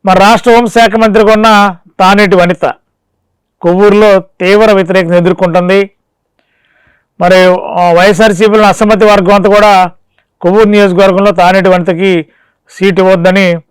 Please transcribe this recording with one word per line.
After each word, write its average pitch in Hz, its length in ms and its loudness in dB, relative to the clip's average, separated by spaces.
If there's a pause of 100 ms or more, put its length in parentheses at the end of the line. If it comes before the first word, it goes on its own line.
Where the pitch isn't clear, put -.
మరి 185 140 0
రాష్ట్ర 220 320 2
హోంశాఖ 226 440 0
మంత్రిగా 220 380 0
ఉన్న 208 420 0 (240)
తానేటి 196 360 2
వనిత 175 380 -2 (880)
కొవ్వూరులో 202 580 2
తీవ్ర 208 520 -2
వ్యతిరేకతను 180 440 -2
ఎదుర్కొంటుంది. 180 760 -2 (1300)
మరి, 185 220 2 (360)
ఆ, 175 140 0
వైఎస్ఆర్సీపీలో 208 680 0
అసమ్మతి 208 420 0
వర్గం 202 300 0
అంతా 196 140 0
కూడా 196 420 2 (500)
కొవ్వూరు 202 280 0
నియోజకవర్గంలో 196 600 0
తానేటి 185 380 0
వనితకి 180 560 -2 (440)
సీటు 190 320 -4
ఇవ్వొద్దని 185 540 0 (160)